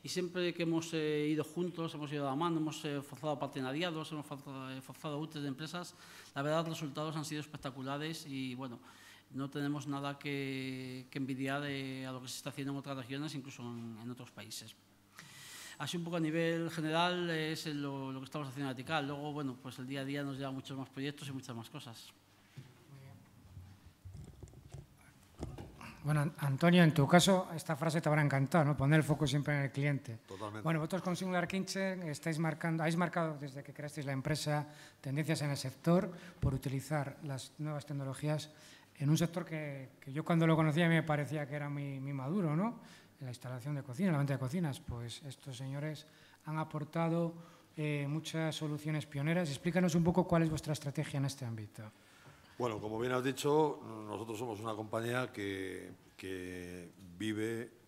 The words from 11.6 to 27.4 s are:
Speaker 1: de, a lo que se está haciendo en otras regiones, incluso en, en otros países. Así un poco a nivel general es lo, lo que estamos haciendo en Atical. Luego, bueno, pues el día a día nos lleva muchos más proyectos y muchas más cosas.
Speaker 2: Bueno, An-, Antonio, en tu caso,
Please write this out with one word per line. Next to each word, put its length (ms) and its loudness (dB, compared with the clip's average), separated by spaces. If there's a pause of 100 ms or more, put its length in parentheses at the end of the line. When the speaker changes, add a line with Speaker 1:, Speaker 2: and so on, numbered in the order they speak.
Speaker 1:
de, 420 -4
a 60 -6
lo 100 -8
que 60 -12
se 100 -8
está 140 -8
haciendo 220 -4
en 40 -2
otras 180 -6
regiones, 380 -6
incluso 300 -10
en, 400 -8
en 80 -8
otros 180 -12
países. 460 -14 (1040)
Así 160 -4
un 80 -2
poco 120 -2
a 40 2
nivel 520 2
general 580 2
es 380 -2
lo, 440 -4
lo 80 -6
que 60 -10
estamos 220 -6
haciendo 240 -4
en 20 0
Atical. 320 -2
Luego, 260 -4
bueno, 300 -4
pues 160 -10
el 80 -8
día 160 -4
a 40 -4
día 180 -2
nos 120 -4
lleva 140 -4
muchos 260 -8
más 140 -8
proyectos 400 -6
y 40 -6
muchas 220 -8
más 140 -8
cosas. 420 -14 (4000)
Speaker 2:
Bueno, 180 4
An-, 180 2
Antonio, 440 8
en 120 10
tu 120 8
caso, 480 8